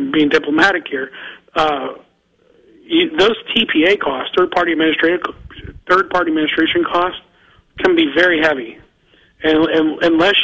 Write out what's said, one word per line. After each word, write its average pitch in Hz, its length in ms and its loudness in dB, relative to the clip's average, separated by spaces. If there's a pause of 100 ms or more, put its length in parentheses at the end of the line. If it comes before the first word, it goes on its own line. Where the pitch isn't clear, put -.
(120)
being 151 160 2
diplomatic 156 600 0
here, 135 220 -8 (440)
uh, 147 400 -2 (880)
you, 165 340 0
those 214 200 2 (180)
T 226 180 0
P 156 120 2
A 196 120 4
costs, 135 400 -6
third 180 140 2
party 175 220 0
administrative, 160 480 0 (680)
third 185 220 2
party 175 200 0
administration 156 540 0
costs, 175 360 -2 (580)
can 185 180 2
be 156 180 2
very 170 280 2
heavy. 135 360 -2 (640)
And, 156 220 2
and 156 380 0
unless 170 420 4